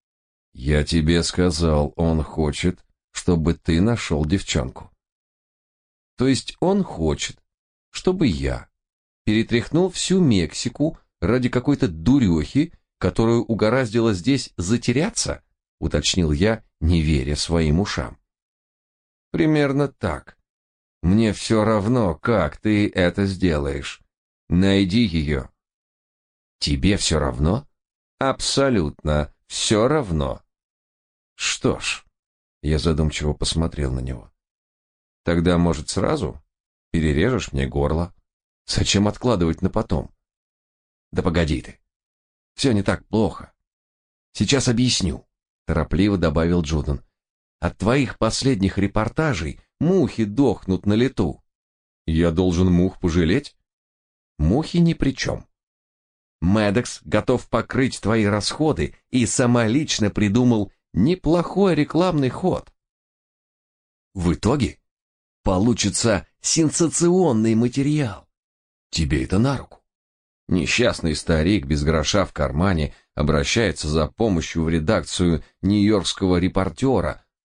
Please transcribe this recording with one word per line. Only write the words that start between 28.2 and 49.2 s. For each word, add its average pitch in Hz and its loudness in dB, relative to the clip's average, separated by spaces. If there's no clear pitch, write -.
все 110 0
равно. 85 -2
Что - -4
ж, - -8
я 73 0
задумчиво 76 -2
посмотрел 76 -4
на 64 -6
него. 64 -12
Тогда, 85 2
может, 85 0
сразу 98 -4
перережешь 80 0
мне 67 -2
горло? 76 -2
Зачем 98 0
откладывать 92 -2
на 92 -2
потом? 95 -4
Да 90 -4
погоди 82 0
ты. - -20
Все 139 0
не 101 0
так 98 -2
плохо. - -2
Сейчас 123 0
объясню, 113 0
торопливо 85 0
добавил 82 0
Джуден. 73 -4
От 85 -6
твоих 123 0
последних 110 0
репортажей 101 -2